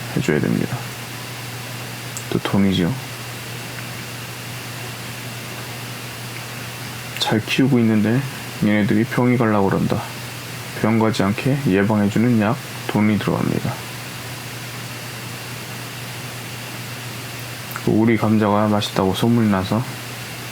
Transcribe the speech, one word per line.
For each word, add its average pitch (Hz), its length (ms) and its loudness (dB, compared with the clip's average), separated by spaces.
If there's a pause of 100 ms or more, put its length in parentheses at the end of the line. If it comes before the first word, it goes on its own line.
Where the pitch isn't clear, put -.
(160)
해줘야 151 240 2
됩니다. 50 380 0 (1500)
또 - 100 0
돈이지요. 92 540 2 (4000)
잘 - 240 2
키우고 127 360 4
있는데 110 420 4 (420)
얘네들이 104 420 4
병이 123 320 4
갈라고 107 320 6
그런다. 90 320 2 (800)
병 113 160 4
가지 110 260 4
않게 127 340 2 (100)
예방해주는 107 720 4
약, 107 160 4 (320)
돈이 107 320 4
들어갑니다. - 540 0 (4000)
우리 110 300 6
감자가 107 500 6
맛있다고 104 460 2
소문이 117 360 4
나서 101 340 2 (680)